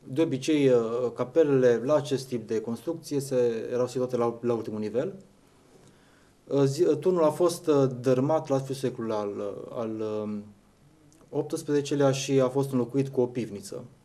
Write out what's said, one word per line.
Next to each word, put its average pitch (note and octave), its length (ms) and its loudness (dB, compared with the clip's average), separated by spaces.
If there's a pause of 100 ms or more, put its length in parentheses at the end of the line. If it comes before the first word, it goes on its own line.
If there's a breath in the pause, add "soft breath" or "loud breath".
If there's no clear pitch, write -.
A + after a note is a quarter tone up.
De C3+ 180 -2
obicei, C#3+ 460 2
uh, A#2+ 460 2
capelele B2+ 680 4
la D3 100 2
acest C#3 340 0
tip A2 180 -6
de A2 140 -2
construcție C#3+ 600 -6
se, A#2+ 520 0
erau B2 140 0
situate B2+ 300 -2
la, A#2 240 0
la A#2+ 120 0
ultimul G#2+ 280 -4
nivel. A#2+ 340 -2 (1300 soft breath)
Uh, C#3 180 2
zi-, C3+ 200 2
uh, D#3 120 4
turnul F3+ 280 2
a D3+ 60 6
fost, E3+ 360 0
uh, C#3+ 180 4 (160)
dărâmat C3+ 480 2
la C3+ 100 2
sfârșitul C3 300 -4
secolului A2+ 280 -4
al, G#2 200 -4
uh, G2+ 420 -8
al, A2+ 220 -6 (220)
um, G#2 220 -6 (880)
optsprezecelea C#3+ 800 0
și C3+ 300 0
a B2+ 80 4
fost C3+ 240 -2
înlocuit C3 360 0
cu B2+ 120 -2
o B2 60 4
pivniță G#2 580 -8 (200)